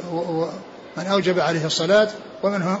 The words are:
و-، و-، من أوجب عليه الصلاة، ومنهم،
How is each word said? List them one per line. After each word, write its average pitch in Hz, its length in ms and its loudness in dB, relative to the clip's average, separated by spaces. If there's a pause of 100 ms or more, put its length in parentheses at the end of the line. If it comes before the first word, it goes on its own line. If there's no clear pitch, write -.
(140)
و-، 170 280 -2
و-، 165 80 -2 (480)
من 175 80 -6
أوجب 185 340 2
عليه 160 260 2
الصلاة، 196 420 4 (360)
ومنهم، 190 360 0